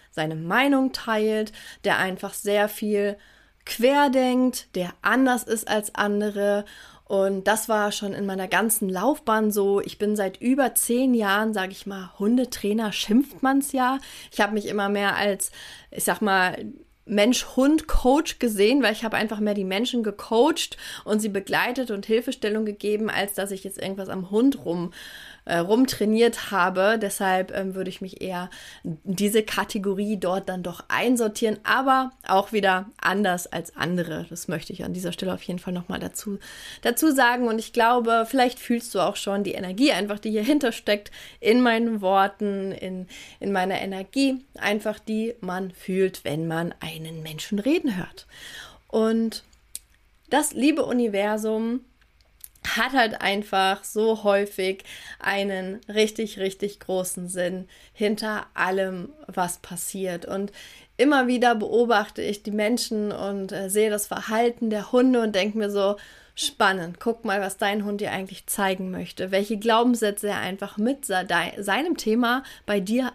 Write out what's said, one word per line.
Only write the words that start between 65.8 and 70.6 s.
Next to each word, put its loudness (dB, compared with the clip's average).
„Spannend, 0
guck -4
mal, 0
was -4
dein -2
Hund -4
dir -4
eigentlich -8
zeigen -2
möchte, -8
welche 0
Glaubenssätze 2
er -2
einfach -8